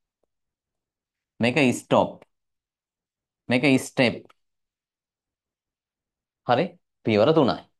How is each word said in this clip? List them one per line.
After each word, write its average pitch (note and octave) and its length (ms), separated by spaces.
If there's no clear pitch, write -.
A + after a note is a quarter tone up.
මේක A#2+ 160
ස්ටොප්. - 540
මේක B2+ 160
ස්ටෙප්. B2 400
හරි? B2+ 180
පියවර A2 240
තුනයි. C3 280